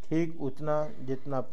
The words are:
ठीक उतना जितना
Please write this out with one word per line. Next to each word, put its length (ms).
ठीक 380
उतना 420
जितना 400